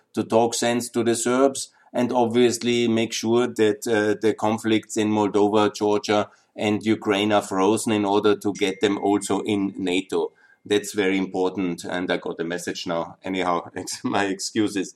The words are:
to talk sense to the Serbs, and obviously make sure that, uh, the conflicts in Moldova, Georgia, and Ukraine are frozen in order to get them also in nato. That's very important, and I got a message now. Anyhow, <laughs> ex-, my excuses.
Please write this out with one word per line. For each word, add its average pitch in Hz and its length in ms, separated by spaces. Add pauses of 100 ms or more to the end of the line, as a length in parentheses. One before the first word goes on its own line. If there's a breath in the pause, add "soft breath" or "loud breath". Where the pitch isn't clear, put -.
(140 soft breath)
to 110 120
talk 113 280
sense 120 360
to 120 120
the 113 140
Serbs, 131 540 (240 soft breath)
and 123 180
obviously 120 800
make 113 240
sure 117 340
that, 107 400
uh, 104 340
the 107 120
conflicts 110 640
in 107 120
Moldova, 104 640
Georgia, 104 560 (260 soft breath)
and 104 300
Ukraine 104 460
are 101 100
frozen 104 500
in 104 140
order 101 300
to 101 180
get 95 260
them 101 200
also 101 400
in 101 360
nato. 90 560 (320 soft breath)
That's 101 300
very 98 240
important, 92 640
and 90 280
I 90 60
got 82 220
a 87 40
message 87 420
now. 82 380
Anyhow, 90 480
<laughs> - 40
ex-, - 280
my 110 220
excuses. 98 720